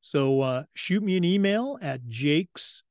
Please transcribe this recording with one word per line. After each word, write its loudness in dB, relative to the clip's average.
So, 2
uh, -2
shoot 0
me 0
an 2
email 0
at -6
jakes -2